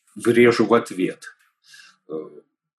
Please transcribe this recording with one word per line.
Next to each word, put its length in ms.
врежу 500
в 80
ответ. 520
Э, 60